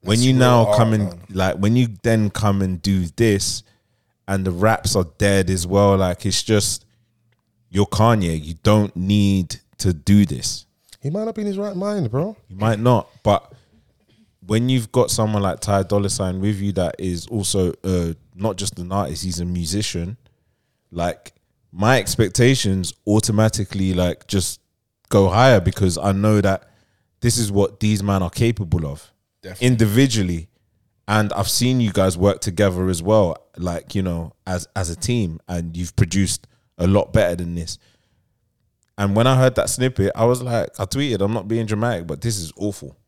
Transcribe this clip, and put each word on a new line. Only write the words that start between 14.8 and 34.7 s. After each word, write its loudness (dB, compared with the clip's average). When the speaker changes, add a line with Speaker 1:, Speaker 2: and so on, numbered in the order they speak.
Speaker 1:
got 2
someone 0
like -2
Ty 0
Dolla 0
Sign -4
with -2
you -4
that -2
is -6
also, -2
uh, -2
not -4
just -8
an -8
artist, -4
he's -6
a -4
musician, -4
like, -6
my 2
expectations 0
automatically, 0
like, -2
just -4
go 6
higher 6
because 0
I 0
know 2
that 0
this 0
is -2
what 0
these 0
men 0
are -4
capable -2
of -12
Speaker 2:
Definitely. -4
Speaker 1:
individually. 2
And 0
I've -2
seen 0
you 0
guys 0
work 2
together 0
as -2
well, 2
like, -6
you -2
know, -6
as, -6